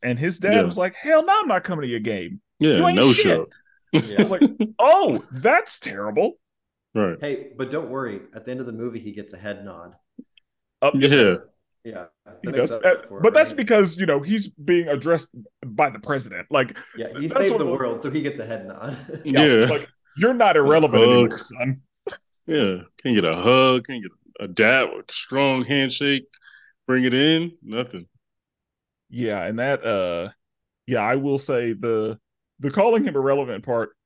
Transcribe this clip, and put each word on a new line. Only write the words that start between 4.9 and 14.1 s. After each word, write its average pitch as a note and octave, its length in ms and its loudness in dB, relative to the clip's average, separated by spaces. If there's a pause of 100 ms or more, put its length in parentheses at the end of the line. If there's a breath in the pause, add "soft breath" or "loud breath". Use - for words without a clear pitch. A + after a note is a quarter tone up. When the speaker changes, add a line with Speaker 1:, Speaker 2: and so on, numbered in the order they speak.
Speaker 1:
that's A#3 480 0
terrible." G#3+ 600 -4 (540)
Speaker 2:
Right. F#2+ 260 -2
Speaker 3:
Hey, C#3+ 380 -10
but B2+ 140 -8
don't D3 180 -8
worry. A#2+ 320 -8 (140)
At A2 100 -20
the B2 60 -10
end B2+ 80 -10
of B2+ 80 -10
the A#2+ 40 -12
movie, A2+ 280 -10
he G#2+ 120 -14
gets G2+ 220 -16
a - 40 -20
head G2+ 280 -12
nod. F2 300 -20 (840)
Speaker 1:
Uh, C#3 140 0
Speaker 2:
Yeah. C3+ 420 4 (460)
Speaker 3:
Yeah. F#2+ 240 -16 (180)
That - 180 -20
Speaker 1:
He - 60 -10
Speaker 3:
makes C#3+ 80 -6
Speaker 1:
does. B2+ 140 0
Speaker 3:
up A#2 140 -4
Speaker 1:
Uh, F3+ 220 0
Speaker 3:
for - 140 -14
Speaker 1:
but G#3+ 80 4
Speaker 3:
it, A3 60 2
Speaker 1:
that's D#4 160 4
Speaker 3:
right? D4 60 -14
Speaker 1:
because, G#3 400 2
you F#3 80 -4
know, C#3+ 160 2